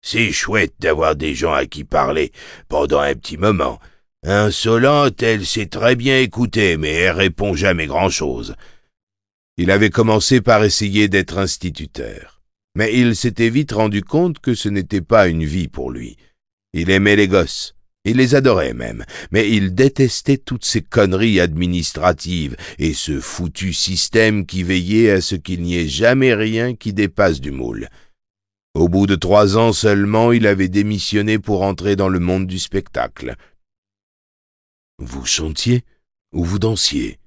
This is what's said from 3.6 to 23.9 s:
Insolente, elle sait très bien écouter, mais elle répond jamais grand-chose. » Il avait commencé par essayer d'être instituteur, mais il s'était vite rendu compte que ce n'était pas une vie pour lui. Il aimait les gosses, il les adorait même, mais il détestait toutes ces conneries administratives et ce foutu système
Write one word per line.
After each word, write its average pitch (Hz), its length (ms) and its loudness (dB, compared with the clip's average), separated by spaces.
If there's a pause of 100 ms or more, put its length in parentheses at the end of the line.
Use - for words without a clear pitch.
Insolente, 113 960 2
elle 110 240 0
sait 107 200 -4
très 120 320 0
bien 131 240 2
écouter, 107 560 0
mais 76 160 -4
elle 87 240 2
répond 95 360 0
jamais 85 320 0
grand-chose. » 71 680 -2 (1000)
Il 87 140 0
avait 101 180 4
commencé 110 500 2
par 107 240 4
essayer 104 460 2
d'être 92 280 -2
instituteur, 76 1040 -8 (340)
mais 110 220 0
il 120 160 4
s'était 117 360 0
vite 139 240 -2
rendu 104 280 0
compte 160 380 -2
que 123 140 -2
ce 107 160 -4
n'était 98 320 -2
pas 101 260 4
une 82 160 0
vie 78 240 -4
pour 64 240 -10
lui. 58 240 -12 (560)
Il 85 200 -2
aimait 101 260 4
les 104 100 4
gosses, 90 480 -2 (300)
il 113 100 0
les 131 200 4
adorait 98 380 2
même, 55 300 -10 (280)
mais 107 180 2
il 98 260 2
détestait 135 640 2
toutes - 260 -8
ces - 180 -2
conneries 98 600 2
administratives 85 1120 -2 (220)
et 80 160 -2
ce 73 260 -6
foutu 90 540 -6
système 104 720 0